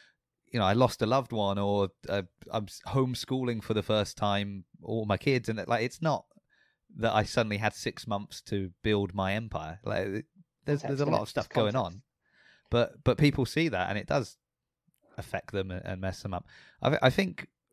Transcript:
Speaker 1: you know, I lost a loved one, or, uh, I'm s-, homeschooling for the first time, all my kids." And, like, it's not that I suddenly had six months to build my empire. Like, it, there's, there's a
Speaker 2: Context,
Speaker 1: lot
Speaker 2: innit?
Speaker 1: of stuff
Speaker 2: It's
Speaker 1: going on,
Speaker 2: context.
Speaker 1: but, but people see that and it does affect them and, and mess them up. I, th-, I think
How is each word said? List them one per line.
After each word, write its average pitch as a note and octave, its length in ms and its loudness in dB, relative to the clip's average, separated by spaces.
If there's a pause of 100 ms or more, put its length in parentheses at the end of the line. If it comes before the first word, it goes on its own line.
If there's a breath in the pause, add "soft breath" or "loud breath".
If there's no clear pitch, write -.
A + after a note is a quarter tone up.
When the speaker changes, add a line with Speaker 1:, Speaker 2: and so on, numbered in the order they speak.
(520 soft breath)
Speaker 1:
you A#2+ 80 -2
know, G2+ 60 4
I G2 80 6
lost A#2+ 280 4
a A2+ 40 0
loved B2 280 0
one, G2+ 260 0
or, G2+ 300 2 (180)
uh, G2+ 160 -2 (280)
I'm A2 120 -2
s-, - 240 -14
homeschooling B2+ 720 -2
for - 120 -4
the G#2 100 0
first G#2+ 340 0
time, G2+ 460 -2 (180)
all A2 240 -4
my G2+ 120 2
kids." B2+ 320 0
And, G#2+ 180 -2
like, A#2 160 2
it's - 180 -6
not D3+ 240 0 (680)
that A2 180 2
I G#2+ 100 4
suddenly G#2+ 340 0
had G#2+ 160 0
six - 340 -6
months G2+ 360 -6
to G2 280 -4 (100)
build G2+ 320 2
my F#2+ 200 0
empire. E2+ 500 -6
Like, G#2 240 -2
it, G2 180 -4 (400)
there's, D3 180 0
there's C#3 180 -2
a - 20 2
Speaker 2:
Context, D3 80 0
Speaker 1:
lot - 80 4
Speaker 2:
innit? - 40 -2
Speaker 1:
of - 60 -8
stuff - 180 -4
Speaker 2:
It's - 60 -20
Speaker 1:
going A2 220 2
on, B2 80 2
Speaker 2:
context. F2+ 240 -8 (640 soft breath)
Speaker 1:
but, - 320 2
but B2 140 4
people C#3 280 4
see E3 220 0
that F#2 220 0
and G2+ 80 -2
it F#2+ 100 -8
does - 300 0 (800)
affect - 340 -8
them F#2+ 180 -2
and, F2+ 160 -8
and F#2 140 -6
mess F#2+ 240 -4
them G2 100 -6
up. - 140 -6 (340 loud breath)
I, B2 80 6
th-, D3+ 140 4
I C3 60 10
think - 380 -2 (260)